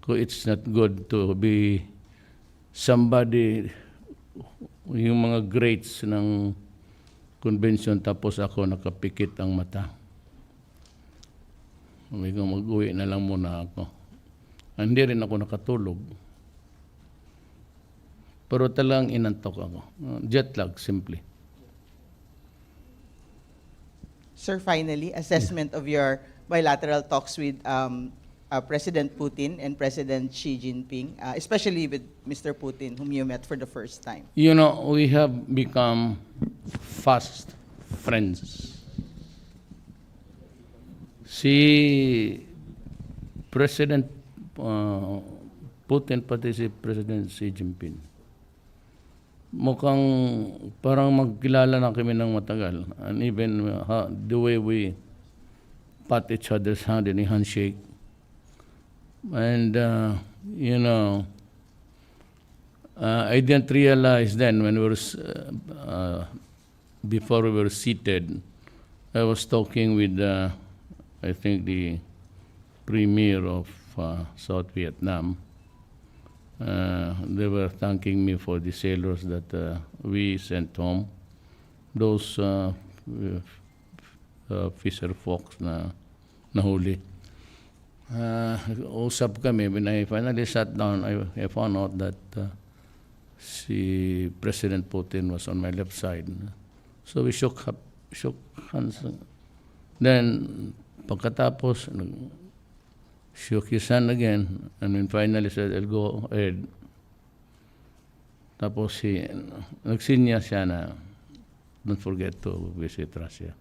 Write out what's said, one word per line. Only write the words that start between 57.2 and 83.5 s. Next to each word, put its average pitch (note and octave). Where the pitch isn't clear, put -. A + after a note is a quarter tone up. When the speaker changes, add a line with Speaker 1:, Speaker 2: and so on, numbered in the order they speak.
Speaker 1:
handshake, G2+
And, A#2
uh, A2+
you B2
know, G#2+
uh, A2
I B2+
didn't C3+
realize C3
then A2
when G#2+
we A2
were A2
s-, -
uh, -
uh, F2
before A2
we A2+
were G#2
seated, G2
I A#2
was A2
talking A2
with, G2
uh, F#2+
I F2+
think, F#2
the F2+
premier G#2
of, F2+
uh, E2
South F#2
Vietnam. F2+
Uh, F#2
they G2
were G2
thanking G2
me F#2+
for F2
the F2
sailors F#2
that, F2
uh, E2+
we G2+
sent F2
home. F#2
Those, G#2+
uh, G2